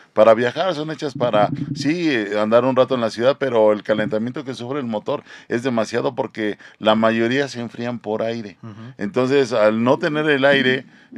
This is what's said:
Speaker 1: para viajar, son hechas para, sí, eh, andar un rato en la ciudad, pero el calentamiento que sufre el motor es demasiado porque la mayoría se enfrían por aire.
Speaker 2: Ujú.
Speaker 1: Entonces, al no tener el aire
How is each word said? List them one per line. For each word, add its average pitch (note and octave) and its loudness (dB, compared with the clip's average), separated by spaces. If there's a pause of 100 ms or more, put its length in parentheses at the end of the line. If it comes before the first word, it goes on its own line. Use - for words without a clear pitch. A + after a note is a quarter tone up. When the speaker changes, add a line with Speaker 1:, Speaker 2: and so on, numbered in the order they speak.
(140)
Speaker 1:
para A2 8
viajar, C#3 -2
son D#3 -6
hechas C#3 -8
para, A2 2 (240)
sí, D#3+ -2
eh, G#2 -2
andar A2 4
un C3 0
rato C3 2
en A#2+ -2
la A2+ 0
ciudad, B2 0
pero A2+ 4
el G#2 -4
calentamiento G#2+ -4
que C3 -10
sufre B2 -8
el C3 -8
motor A#2 -6 (240)
es A#2 -4
demasiado B2 -2
porque G#2+ -6 (180)
la G#2+ 2
mayoría A2+ 2
se A#2+ -12
enfrían A#2+ -8
por G#2+ -6
aire. A2+ -8
Speaker 2:
Ujú. A2+ -18
Speaker 1:
Entonces, B2+ 0
al A2 4
no C3 4
tener D3+ -2
el C3+ 2
aire C3+ 2 (320)